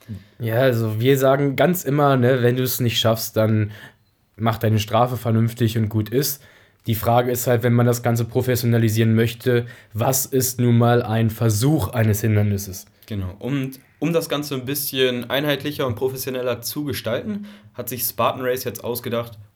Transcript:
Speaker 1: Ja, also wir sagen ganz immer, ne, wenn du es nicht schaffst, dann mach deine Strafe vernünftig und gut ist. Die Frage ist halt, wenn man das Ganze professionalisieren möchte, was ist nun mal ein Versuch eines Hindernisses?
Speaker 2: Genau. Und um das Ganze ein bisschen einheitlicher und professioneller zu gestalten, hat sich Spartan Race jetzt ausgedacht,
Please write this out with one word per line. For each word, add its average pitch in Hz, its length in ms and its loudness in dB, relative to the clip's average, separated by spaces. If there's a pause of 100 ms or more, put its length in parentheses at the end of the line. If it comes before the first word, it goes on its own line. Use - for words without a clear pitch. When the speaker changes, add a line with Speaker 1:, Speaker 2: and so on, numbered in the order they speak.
(380)
Speaker 1:
Ja, 113 180 -2
also 113 440 2
wir 135 180 4
sagen 135 380 2
ganz 156 280 2
immer, 143 320 4
ne, 127 260 4
wenn 120 140 2
du 127 60 0
es 127 180 -2
nicht 120 180 0
schaffst, 113 380 0
dann 107 360 2 (640)
mach 113 220 -2
deine 110 200 2
Strafe 117 380 0
vernünftig 113 640 0
und 107 100 0
gut 107 220 -2
ist. 143 320 -2 (440)
Die 113 80 -2
Frage 123 380 2
ist 120 140 -4
halt, 120 180 2
wenn 120 80 4
man 120 140 4
das 120 160 0
Ganze 117 220 0
professionalisieren 117 880 2
möchte, 120 520 0 (260)
was 120 320 -2
ist - 360 -2
nun 120 180 4
mal 120 240 4
ein 110 280 0
Versuch 117 580 0
eines 110 320 0
Hindernisses? 104 640 -2 (200)
Speaker 2:
Genau. 95 320 -8
Und 135 420 -6 (180)
um 156 140 -2
das 160 160 -2
Ganze 147 260 -4
ein 127 120 -6
bisschen 127 640 -2
einheitlicher 147 560 -2
und 123 100 -4
professioneller 127 640 -4
zu 147 240 -8
gestalten, 147 640 -6 (280)
hat 123 140 -10
sich - 160 -6
Spartan 127 380 -2
Race 127 220 -2
jetzt 120 200 -8
ausgedacht, 120 540 -4 (180)